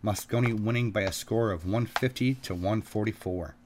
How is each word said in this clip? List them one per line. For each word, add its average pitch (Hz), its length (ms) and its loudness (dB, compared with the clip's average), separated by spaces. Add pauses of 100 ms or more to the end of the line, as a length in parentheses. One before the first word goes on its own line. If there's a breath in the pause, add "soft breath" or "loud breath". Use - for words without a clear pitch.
Mosconi 113 560 0
winning 117 320 2
by 98 120 2
a 95 100 0
score 110 400 0
of 85 140 -4
one 113 200 2
fifty 127 500 0
to 95 180 -8
one 98 260 0
forty-four. 95 720 -4 (120)